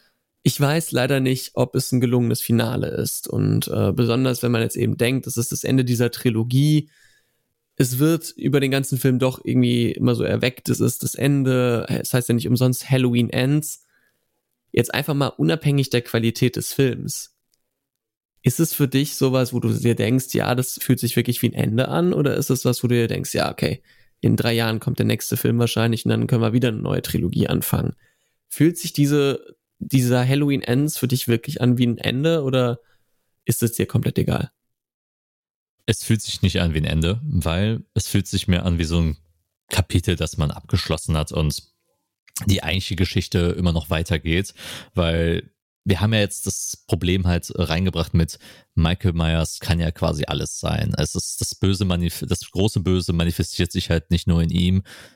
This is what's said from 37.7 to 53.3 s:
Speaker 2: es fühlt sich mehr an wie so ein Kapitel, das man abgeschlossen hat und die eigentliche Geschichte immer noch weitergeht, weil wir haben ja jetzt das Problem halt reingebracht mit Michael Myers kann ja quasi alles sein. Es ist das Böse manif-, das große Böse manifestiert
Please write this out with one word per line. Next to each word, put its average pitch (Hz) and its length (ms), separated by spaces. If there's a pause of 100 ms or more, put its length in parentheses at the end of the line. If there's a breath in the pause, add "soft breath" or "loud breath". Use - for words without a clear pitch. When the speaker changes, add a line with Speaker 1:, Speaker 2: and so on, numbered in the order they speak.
Speaker 2:
es - 140
fühlt 98 180
sich - 200
mehr 87 180
an 87 140
wie 85 60
so 85 160
ein 78 160 (540)
Kapitel, - 460
das 78 200
man 73 140
abgeschlossen - 640
hat 78 160
und 76 300 (840)
die 98 160
eigentliche 90 340
Geschichte 87 640
immer 87 140
noch 80 180
weitergeht, 82 640 (400 loud breath)
weil 82 560 (360)
wir 92 140
haben 110 140
ja 107 60
jetzt - 260
das - 400
Problem 90 400
halt 87 280
reingebracht 85 600
mit 82 240 (360 loud breath)
Michael 85 380
Myers 82 480
kann 85 200
ja 82 100
quasi 80 340
alles 76 340
sein. 78 380
Es - 180
ist - 280
das - 120
Böse 98 300
manif-, 87 420
das - 240
große 98 300
Böse 92 320
manifestiert 85 580